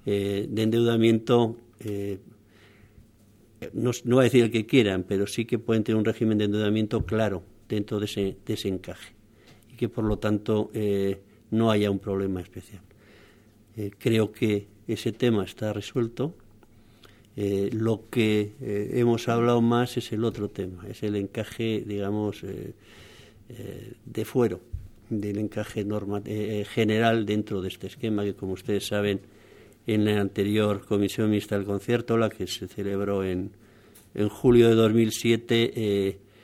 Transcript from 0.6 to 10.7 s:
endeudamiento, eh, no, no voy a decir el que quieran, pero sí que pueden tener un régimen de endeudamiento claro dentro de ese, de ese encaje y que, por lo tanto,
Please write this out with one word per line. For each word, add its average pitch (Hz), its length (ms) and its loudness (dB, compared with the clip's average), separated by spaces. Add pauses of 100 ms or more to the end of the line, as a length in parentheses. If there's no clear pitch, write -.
endeudamiento, 117 960 4 (220)
eh, 101 400 -6 (1500)
no, 120 180 -2 (140)
no 120 120 4
voy 131 60 8
a 117 80 6
decir 120 140 8
el 107 80 0
que 110 140 0
quieran, 98 360 4
pero 101 240 -2
sí 110 200 -4
que 117 120 -2
pueden 110 240 0
tener 110 160 0
un 107 60 2
régimen 110 340 0
de 107 60 2
endeudamiento 107 600 0
claro 107 380 -2 (260)
dentro 104 300 -4
de 101 60 -2
ese, 98 320 -4 (100)
de 110 80 -4
ese 104 140 -6
encaje - 460 -8 (580)
y - 20 -20
que, 117 140 -4
por 110 160 -4
lo 107 160 0
tanto, 107 540 0